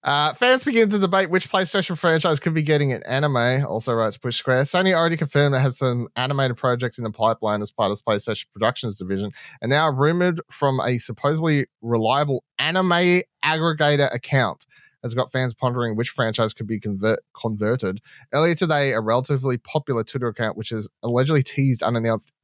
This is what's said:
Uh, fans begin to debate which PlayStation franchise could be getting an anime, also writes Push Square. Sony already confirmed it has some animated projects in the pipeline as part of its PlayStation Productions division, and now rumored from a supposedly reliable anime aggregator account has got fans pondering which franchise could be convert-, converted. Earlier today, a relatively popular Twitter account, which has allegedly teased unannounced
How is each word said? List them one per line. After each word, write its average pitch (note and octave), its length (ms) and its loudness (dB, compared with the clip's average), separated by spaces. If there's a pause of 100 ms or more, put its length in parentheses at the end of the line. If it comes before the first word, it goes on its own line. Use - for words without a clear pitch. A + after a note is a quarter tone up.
Uh, D3 300 2
fans B3+ 300 4
begin A3+ 260 4
to G#3 80 2
debate F#3+ 320 2
which F3+ 180 2
PlayStation F#3 480 0
franchise D#3+ 440 2
could E3 140 -2
be D#3+ 100 0
getting C#3+ 280 2
an G#2+ 120 -6
anime, C3 600 2
also A2+ 300 -2
writes A2+ 240 0
Push A#2+ 180 -6
Square. C3 280 2
Sony F#3 280 2
already E3 240 2
confirmed C#3+ 380 2
it B2+ 60 2
has C3 180 0
some B2 380 -2
animated C3 400 0
projects B2 420 -2
in A#2+ 60 -8
the G#2+ 80 -4
pipeline G#2+ 500 0
as G#2 80 -8
part G#2+ 160 -2
of G2 60 0
its G#2 100 -6
PlayStation G#2+ 500 -2
Productions A2 440 -2
division, F#2+ 340 -4 (300)
and A#2 100 -4
now D3+ 180 2
rumored E3 520 2 (100)
from C3+ 300 0
a B2 180 -2
supposedly D3 680 0 (160)
reliable A#2 600 0 (160)
anime F3 640 2 (220)
aggregator D3+ 680 2
account B2 540 -2 (380)
has A#2 100 -6
got B2+ 160 -2
fans B2+ 240 -2
pondering A#2+ 420 -2
which A2+ 140 -2
franchise A2+ 420 -2
could A2 140 -10
be G#2+ 140 -4
convert-, G#2 400 -2 (200)
converted. G#2+ 600 -4 (320)
Earlier D#3+ 240 2
today, D3 380 0
a A2+ 60 0
relatively B2+ 560 0
popular B2 460 -4
Twitter B2 260 -6
account, A2 280 -6
which G#2+ 140 -10
has A2 180 -6 (160)
allegedly C3 400 2
teased C3+ 380 0
unannounced A2+ 500 -2 (120)